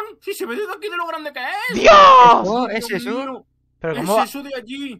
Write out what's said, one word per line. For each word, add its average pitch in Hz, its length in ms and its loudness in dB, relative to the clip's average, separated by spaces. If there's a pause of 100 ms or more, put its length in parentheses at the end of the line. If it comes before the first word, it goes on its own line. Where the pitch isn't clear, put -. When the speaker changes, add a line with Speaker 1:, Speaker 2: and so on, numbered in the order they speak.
(200)
Speaker 1:
¡Si 392 120 -12
se - 140 -10
ve 233 100 -10
desde 415 160 -10
aquí 403 160 -12
de 349 80 -10
lo 339 100 -8
grande 311 260 -12
que 262 80 -14
es! 415 400 -8
Speaker 2:
¡Dios! - 140 6
Speaker 3:
Oh, 247 760 6
¿es 214 200 -10
Speaker 1:
¡Dios 196 140 -8
Speaker 3:
eso? 202 160 -10
Speaker 1:
mío! 269 280 -14 (320)
Speaker 2:
Pero 160 160 -10
Speaker 1:
¿Es - 60 -10
Speaker 2:
¿cómo 185 160 -4
va? 214 80 0
Speaker 1:
eso 277 180 -12
de 277 140 -18
allí? 254 440 -14